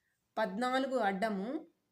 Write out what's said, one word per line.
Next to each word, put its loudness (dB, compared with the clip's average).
పద్నాలుగు 0
అడ్డము, 0